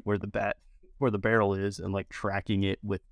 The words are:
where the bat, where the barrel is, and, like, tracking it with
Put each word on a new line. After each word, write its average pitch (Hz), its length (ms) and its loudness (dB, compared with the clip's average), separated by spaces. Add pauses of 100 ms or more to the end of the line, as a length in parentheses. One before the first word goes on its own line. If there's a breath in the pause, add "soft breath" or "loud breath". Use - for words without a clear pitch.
where 104 120 0
the 101 80 -4
bat, 104 300 -2 (440)
where 127 120 2
the 104 80 -2
barrel 107 340 4
is, 98 260 -2
and, 98 120 -4
like, 98 160 -4
tracking 98 560 -2
it 98 180 0
with 101 200 -4 (100)